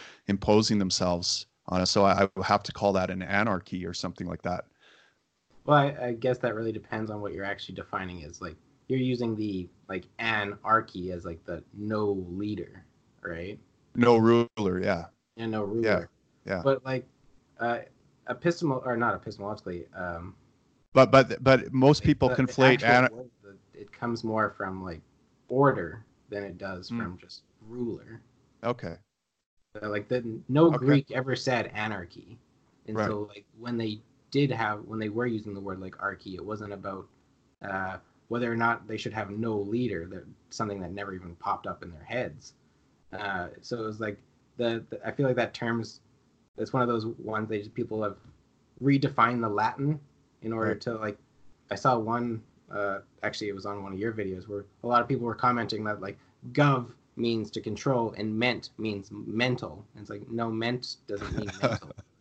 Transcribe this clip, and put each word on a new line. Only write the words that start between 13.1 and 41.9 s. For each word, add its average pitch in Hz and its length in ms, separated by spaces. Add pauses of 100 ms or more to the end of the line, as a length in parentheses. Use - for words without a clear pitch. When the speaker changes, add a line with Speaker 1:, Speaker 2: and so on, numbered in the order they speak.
Speaker 2:
right? 87 360 (380)
Speaker 1:
No 120 200
ruler, 113 640
yeah. 95 260 (300)
Speaker 2:
And 113 140
no 107 140
ruler. 101 440 (380)
Speaker 1:
Yeah, 101 80
yeah. 90 80
Speaker 2:
But, 135 220
like, 131 200 (540)
uh, 117 200 (500)
epistemol-, 143 580
or 123 100
not 117 240
epistemologically, 101 640 (120)
um, 87 380 (560)
Speaker 1:
But, 127 180
but, 131 320
but 131 300
most 135 300
Speaker 2:
like, - 40
Speaker 1:
people 139 220
Speaker 2:
the, 123 80
the 135 80
Speaker 1:
conflate 131 400
Speaker 2:
actual - 20
Speaker 1:
ana- 123 260
Speaker 2:
word 120 180 (460)
it 101 160
comes 117 320
more 110 320
from, 95 260
like, 87 180 (480)
order 123 560 (240)
than 101 140
it 90 160
does 95 320
Speaker 1:
Mm. 117 120
Speaker 2:
from 90 160
just - 240 (260)
ruler. 113 520 (440)
Speaker 1:
Okay. 113 320 (800)
Speaker 2:
So, 107 140
like, 104 200
the, 123 160 (240)
no 151 260
Speaker 1:
Okay. 120 40
Speaker 2:
Greek 135 320
ever 127 260
said 120 320
anarchy. 107 720 (480)
And 110 100
Speaker 1:
Right. 107 100
Speaker 2:
so, 104 160
like, 101 220 (140)
when 120 180
they 110 240 (300)
did 139 200
have, 110 360
when 110 120
they 110 100
were 117 180
using 107 280
the 98 60
word, 95 200
like, 92 220
archy, 98 320
it 90 100
wasn't 104 280
about, 95 340 (560)
uh, 95 360 (300)
whether 120 220
or 113 60
not 117 320
they 110 80
should 101 160
have 104 180
no 110 280
leader, 101 480
that, 92 180 (260)
something 101 300
that 87 120
never 98 220
even 90 220
popped - 300
up 90 160
in 87 80